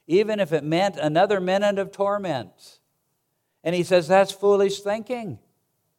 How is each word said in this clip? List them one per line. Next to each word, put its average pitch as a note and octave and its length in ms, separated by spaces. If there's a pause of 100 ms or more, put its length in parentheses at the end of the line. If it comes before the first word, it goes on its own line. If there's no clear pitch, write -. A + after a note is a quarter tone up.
even G#3 320
if F3 120
it D3+ 120
meant F3 340
another E3+ 420
minute G3 380
of G3 140
torment. G3 880 (840)
And E3 120
he F3 80
says, F3 240
"That's F#3+ 240
foolish G3+ 480
thinking." G#3+ 600 (600)